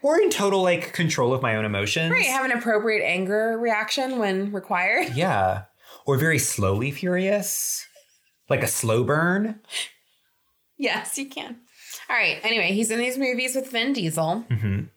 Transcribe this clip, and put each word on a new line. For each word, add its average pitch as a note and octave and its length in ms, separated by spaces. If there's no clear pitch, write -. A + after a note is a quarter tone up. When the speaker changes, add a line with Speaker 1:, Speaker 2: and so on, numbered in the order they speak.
Speaker 1:
Or D#4 180
in F#4+ 100
total, G3 320
like, F3 300
control C#3 420
of B2 80
my A2+ 140
own A2 80
emotions. G#2 480
Speaker 2:
Right. A#4 140
Have C4 180
an C4 80
appropriate A3 520
anger G3+ 540
reaction A#3 600
when G3+ 340
required. F#3+ 600
Speaker 1:
Yeah. G2+ 480
Or C#3 100
very D#3 220
slowly G#2 540
furious. F#3 920
Like C3+ 140
a A#2 60
slow A2+ 340
burn. F3 560
Speaker 2:
Yes, A3+ 400
you C4+ 100
can. - 280
All B3+ 80
right. G3 280
Anyway, G#3+ 280
he's A3 200
in A3+ 80
these B3+ 180
movies B3+ 380
with C4 160
Vin A#3+ 200
Diesel. E3+ 560
Speaker 1:
Mm-hmm. G#2 340